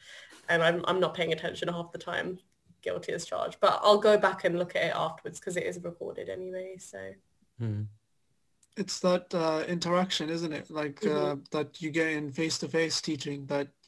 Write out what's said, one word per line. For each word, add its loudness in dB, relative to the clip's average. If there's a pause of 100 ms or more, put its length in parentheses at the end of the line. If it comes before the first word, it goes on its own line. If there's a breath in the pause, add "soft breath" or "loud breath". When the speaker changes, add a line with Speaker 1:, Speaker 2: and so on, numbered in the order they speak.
(480 loud breath)
Speaker 1:
and 4
I'm, 4
I'm 4
not 2
paying 0
attention -4
half -4
the -12
time, -4 (440)
guilty -4
as -4
charged. -4
But 4
I'll 8
go 8
back 2
and 2
look -2
at 0
it 0
afterwards -4
'cause -6
it -2
is -4
recorded -8
anyway, -8
so. -12 (460)
Speaker 2:
Hmm. -2 (960)
Speaker 3:
It's -4
that, 2
uh, 2
interaction, 0
isn't -2
it? -8
Like, -4
Speaker 1:
Mm-hmm. 2
Speaker 3:
uh, 2 (140)
that -4
you -4
get 2
in -4
face-to-face 0
teaching, -4
that 0 (200)